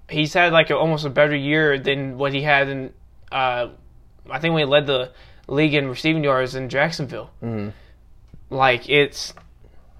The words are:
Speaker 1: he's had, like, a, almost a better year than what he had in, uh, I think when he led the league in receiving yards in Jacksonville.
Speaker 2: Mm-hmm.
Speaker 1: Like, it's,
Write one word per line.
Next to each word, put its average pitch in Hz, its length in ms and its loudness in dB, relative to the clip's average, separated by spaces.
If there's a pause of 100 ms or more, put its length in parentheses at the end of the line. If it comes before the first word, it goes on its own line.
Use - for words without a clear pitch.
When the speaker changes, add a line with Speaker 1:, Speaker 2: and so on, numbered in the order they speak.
(100)
Speaker 1:
he's 151 240 -2
had, 175 180 4
like, 160 160 6
a, 147 80 2
almost 156 300 0
a 143 40 -4
better 147 260 2
year 143 420 2
than 135 400 -4
what 139 160 -2
he 139 80 -2
had 143 260 2
in, 135 240 -8 (400)
uh, 123 360 -2 (600)
I 139 120 -8
think 165 120 -2
when 156 140 0
he 131 40 -2
led 147 160 4
the 131 260 -2 (340)
league 151 280 2
in 139 140 2
receiving 156 360 -2
yards 131 300 0
in 131 140 -6
Jacksonville. 131 600 -4 (120)
Speaker 2:
Mm-hmm. 110 280 -6 (800)
Speaker 1:
Like, 131 380 0
it's, 143 460 0 (640)